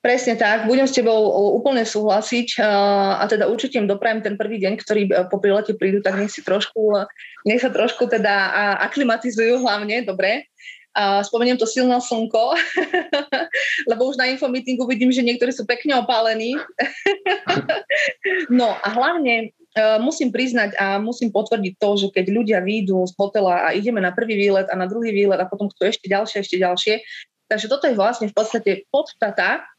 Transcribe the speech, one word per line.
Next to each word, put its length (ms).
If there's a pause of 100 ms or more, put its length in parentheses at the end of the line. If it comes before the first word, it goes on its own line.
Presne 320
tak, 320
budem 160
s 160
tebou, 160
o, 400
úplne 320
súhlasiť, 720
a, 640
a 20
teda 220
určite 320
im 80
doprajem 320
ten 160
prvý 240
deň, 160
ktorý, 320
e, 240
po 80
prilete 400
prídu, 240
tak 160
nech 80
si 160
trošku, 640 (400)
nech 160
sa 80
trošku 400
teda, 400
a, 120 (200)
aklimatizujú 800
hlavne, 400
dobre. 400 (480)
A 320
spomeniem 320
to 80
silné 400
slnko, 480 (680)
<laughs> 680
lebo 220
už 80
na 80
infomeetingu 580
vidím, 240
že 140
niektorí 320
sú 80
pekne 400
opálení. 560
<laughs> 40 (1900)
No 240
a 160
hlavne, 420 (140)
e, 340 (220)
musím 320
priznať 400
a 240
musím 320
potvrdiť 480
to, 160
že 160
keď 160
ľudia 320
výjdu 480
z 80
hotela 520
a 40
ideme 320
na 80
prvý 240
výlet 320
a 80
na 80
druhý 320
výlet 240
a 80
potom 240
chcú 160
ešte 240
ďalšie, 320
ešte 160
ďalšie, 340 (540)
takže 240
toto 160
je 80
vlastne 320
v 80
podstate 360 (200)
podstata 720 (160)